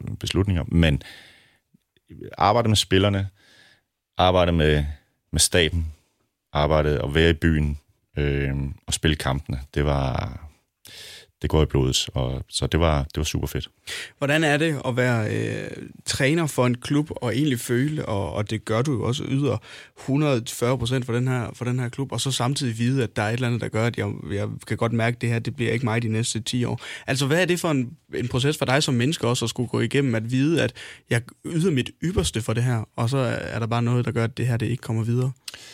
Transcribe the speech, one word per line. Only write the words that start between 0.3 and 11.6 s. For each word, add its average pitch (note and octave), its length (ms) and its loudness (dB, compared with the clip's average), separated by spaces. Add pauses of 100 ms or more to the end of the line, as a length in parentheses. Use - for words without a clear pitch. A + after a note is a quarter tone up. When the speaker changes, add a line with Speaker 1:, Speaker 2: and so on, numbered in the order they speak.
Speaker 1:
Men D#2+ 340 4 (1400)
arbejde A2 300 4
med G#2+ 80 6
spillerne, G2 520 4 (880)
arbejde F2+ 340 6
med, D2+ 320 4 (480)
med D#2 80 0
staben, D#2+ 520 2 (600)
arbejde D2+ 480 2
og C#2+ 140 -4
være E2 160 6
i E2 40 4
byen, D2+ 440 2 (380)
øh, C#2 380 0 (320)
og - 80 -4
spille D#2 220 2
kampene, C2+ 440 -4 (140)
det D2 100 0
var, C#2 580 -2 (1000)
det D2+ 80 -2
går D#2 120 6